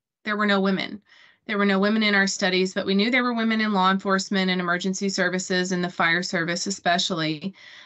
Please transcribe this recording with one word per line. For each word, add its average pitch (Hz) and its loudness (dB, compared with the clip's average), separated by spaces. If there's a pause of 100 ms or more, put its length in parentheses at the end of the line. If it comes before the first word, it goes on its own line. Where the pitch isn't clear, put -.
(260)
there 208 -2
were 208 0
no 202 4
women. 196 -2 (440)
There 214 -4
were 202 2
no 196 4
women 214 2
in 208 2
our 196 4
studies, 185 0
but 190 -4
we 190 0
knew 214 2
there 247 2
were 247 0
women 226 0
in 214 0
law 185 4
enforcement 190 0
and 180 0
emergency 190 -2
services 185 -2
and 180 -2
the 175 -4
fire 175 0
service 175 -4
especially. 175 -2 (320)